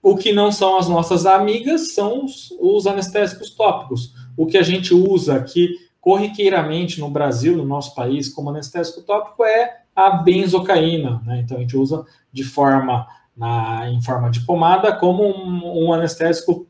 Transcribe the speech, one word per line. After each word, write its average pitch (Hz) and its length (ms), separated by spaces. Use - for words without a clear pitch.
O 202 160
que 208 160
não 208 180
são 190 260
as 180 100
nossas 170 380
amigas 226 680
são 247 320
os, - 340
os 196 260
anestésicos 196 640
tópicos. - 640
O 160 100
que 175 120
a 175 60
gente 185 300
usa 180 420
aqui 175 420
corriqueiramente 185 1000
no 147 100
Brasil, 143 460
no 147 100
nosso 139 300
país, 131 320
como 143 220
anestésico 160 520
tópico 214 420
é 226 380
a 190 160
benzocaína, 170 1120
né? 123 140
Então, 120 180
a 123 40
gente 123 160
usa 143 280
de 135 120
forma, 131 640
na, 117 540
em 123 120
forma 120 280
de - 120
pomada 180 500
como 180 320
um, 180 600
um 170 80
anestésico 165 760